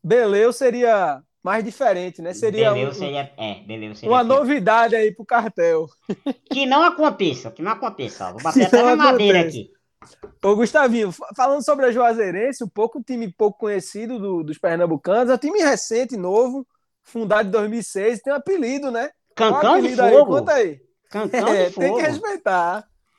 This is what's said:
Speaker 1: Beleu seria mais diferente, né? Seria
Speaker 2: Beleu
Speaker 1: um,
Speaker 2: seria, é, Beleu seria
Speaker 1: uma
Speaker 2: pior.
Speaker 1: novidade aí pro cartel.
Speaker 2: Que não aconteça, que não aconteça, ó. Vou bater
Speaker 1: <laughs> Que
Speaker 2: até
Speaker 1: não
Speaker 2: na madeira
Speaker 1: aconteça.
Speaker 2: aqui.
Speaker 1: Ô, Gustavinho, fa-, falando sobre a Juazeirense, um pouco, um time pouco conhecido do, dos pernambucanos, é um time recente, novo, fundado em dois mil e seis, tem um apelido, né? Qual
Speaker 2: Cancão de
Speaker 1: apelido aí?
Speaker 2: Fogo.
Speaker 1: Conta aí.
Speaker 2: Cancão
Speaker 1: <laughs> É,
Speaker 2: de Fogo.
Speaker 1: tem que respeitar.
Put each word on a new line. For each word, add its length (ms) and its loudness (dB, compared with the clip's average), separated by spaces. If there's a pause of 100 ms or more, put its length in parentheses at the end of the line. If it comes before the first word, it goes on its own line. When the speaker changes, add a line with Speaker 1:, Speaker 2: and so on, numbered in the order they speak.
Speaker 1:
Beleu 520 2
seria 640 0 (220)
mais 200 -2
diferente, 600 -4
né? 100 -10
Seria 400 0
Speaker 2:
Beleu 160 -2
Speaker 1:
um, 60 -10
Speaker 2:
seria, 420 -8
é, 200 -10 (100)
Beleu 280 -14
seria 160 -8
Speaker 1:
uma 140 2
Speaker 2:
pior. 140 2
Speaker 1:
novidade 580 2
aí 180 0
pro 120 -18
cartel. 600 0 (640)
Speaker 2:
Que 140 -2
não 180 2
aconteça, 680 0
que 100 -20
não 120 -4
aconteça, 560 -8
ó. 40 -10
Vou 100 -16
bater 180 2
Speaker 1:
<laughs> 0 -
Que 60 4
Speaker 2:
até 160 4
Speaker 1:
não 140 4
Speaker 2:
na 80 4
madeira 360 4
Speaker 1:
aconteça. 180 -4
Speaker 2:
aqui. 120 -14 (720)
Speaker 1:
Ô, 140 4
Gustavinho, 560 0
fa-, 240 -16
falando 260 0
sobre 220 0
a 80 2
Juazeirense, 720 -2
um 40 -10
pouco, 320 -4
um 20 -16
time 280 -8
pouco 280 -2
conhecido 600 -8
do, 240 -6
dos 140 -10
pernambucanos, 760 0
é 40 4
um 40 -2
time 240 -2
recente, 540 -2
novo, 500 -2 (360)
fundado 460 -2
em 20 -8
dois 180 0
mil 120 -6
e 40 -10
seis, 380 -4
tem 100 -4
um 40 -2
apelido, 540 -4
né? 200 -6 (260)
Qual 180 2
Speaker 2:
Cancão 180 4
de 60 4
Speaker 1:
apelido 240 0
aí? 100 6
Speaker 2:
Fogo. 260 8
Speaker 1:
Conta 140 0
aí. 280 0 (300)
Speaker 2:
Cancão 380 -2
Speaker 1:
<laughs> 0 -
É, 180 2
Speaker 2:
de 60 -4
Fogo. 140 -2
Speaker 1:
tem 100 0
que 60 0
respeitar. 840 -2 (320)